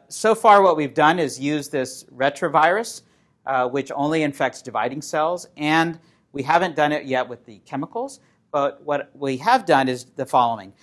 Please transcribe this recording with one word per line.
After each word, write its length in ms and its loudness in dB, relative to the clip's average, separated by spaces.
so 300 0
far 260 8
what 140 4
we've 180 -4
done 240 4
is 220 -4
use 280 -4
this 360 -6
retrovirus, 960 0
uh, 240 -2
which 220 -4
only 320 -2
infects 400 -4
dividing 400 -6
cells, 540 -4
and 420 0
we 140 -8
haven't 320 0
done 160 2
it 140 -4
yet 220 -2
with 160 -16
the 220 -20
chemicals, 540 -8
but 320 -2
what 300 -4
we 240 -4
have 280 2
done 220 4
is 160 -6
the 220 -10
following. 460 0